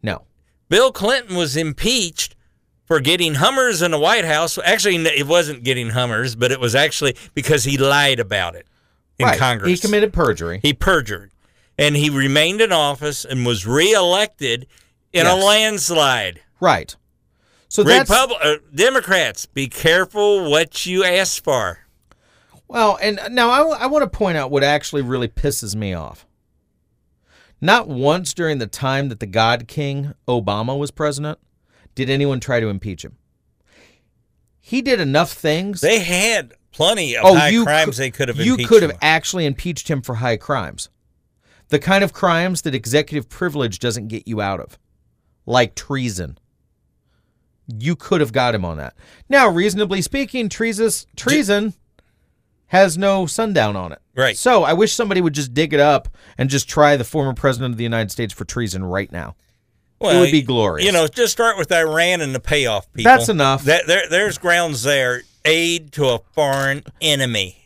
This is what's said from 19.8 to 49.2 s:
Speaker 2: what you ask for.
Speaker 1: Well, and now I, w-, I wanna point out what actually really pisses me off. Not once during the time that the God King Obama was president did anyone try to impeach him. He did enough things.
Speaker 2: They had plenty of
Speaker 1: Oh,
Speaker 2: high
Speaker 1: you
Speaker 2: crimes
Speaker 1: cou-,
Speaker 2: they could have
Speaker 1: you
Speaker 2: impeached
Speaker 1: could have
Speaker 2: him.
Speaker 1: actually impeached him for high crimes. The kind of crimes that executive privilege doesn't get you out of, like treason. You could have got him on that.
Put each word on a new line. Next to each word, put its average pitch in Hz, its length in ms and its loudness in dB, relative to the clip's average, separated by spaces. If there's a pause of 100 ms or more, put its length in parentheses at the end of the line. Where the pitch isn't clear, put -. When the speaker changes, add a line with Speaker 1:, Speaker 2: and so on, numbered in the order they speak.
Speaker 2:
what 160 340 0
you 180 200 0
ask 185 380 0
for. 110 360 -2 (920)
Speaker 1:
Well, 220 340 0
and 208 160 -2 (120)
now 240 200 2
I, 254 80 4
w-, 302 180 2
I 226 100 -4
wanna 285 200 2
point 185 300 -2
out 135 140 -4
what 139 120 2
actually 147 400 0
really 123 260 -4
pisses 113 460 -4
me 104 200 -6
off. 78 320 -12 (1400)
Not 208 260 2
once 147 460 -2
during 160 240 -4
the 117 80 -6
time 135 420 -4
that 113 120 -10
the 110 60 -8
God 113 420 0
King 143 460 -6 (140)
Obama 113 500 -2
was 143 120 -6
president 151 480 -4 (560)
did 131 160 -4
anyone 135 300 0
try 120 200 -2
to 110 80 -2
impeach 98 360 -8
him. - 120 -20 (1400)
He 254 220 -4
did 240 180 0
enough 147 320 0
things. 175 480 -4
Speaker 2:
They 214 200 2
had 180 520 -2 (200)
plenty 165 440 0
of 117 80 -2
Speaker 1:
Oh, 190 120 10
Speaker 2:
high 151 120 6
Speaker 1:
you 226 160 4
Speaker 2:
crimes 151 320 2
Speaker 1:
cou-, 127 60 -4
Speaker 2:
they 135 80 -4
could 131 180 -2
have 120 100 -4
Speaker 1:
you 202 140 2
Speaker 2:
impeached 123 160 -2
Speaker 1:
could 220 140 8
have 151 100 -2
Speaker 2:
him. - 100 -12
Speaker 1:
actually 160 440 0
impeached 143 420 -6
him 143 140 -2
for 120 140 -8
high 117 200 -2
crimes. 104 520 -8 (800)
The 151 100 2
kind 196 260 2
of 180 80 -4
crimes 175 500 0
that 143 120 -4
executive 135 560 -2
privilege 139 480 -4
doesn't 113 300 -6
get 110 200 -12
you 107 140 -4
out 98 180 -4
of, - 180 -20 (680)
like 120 280 2
treason. 98 640 -8 (1300)
You 127 280 -4
could - 240 0
have 131 120 0
got 123 220 2
him 95 100 -2
on 85 140 -6
that. 69 160 -12 (340)